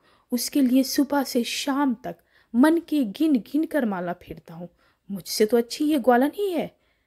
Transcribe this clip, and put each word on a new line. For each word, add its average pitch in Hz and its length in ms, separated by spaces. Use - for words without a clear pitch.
उसके 247 300
लिए 262 200
सुबह 277 420
से 240 220
शाम 277 480
तक 170 120
मन 320 240
के 294 240
गिन 285 300
गिन 311 220
कर 302 220
माला 180 260
फेरता 160 320
हूँ, 175 140
मुझसे 196 360
तो 240 100
अच्छी 233 280
ये 294 160
ग्वालन 247 340
ही 415 160
है। 240 200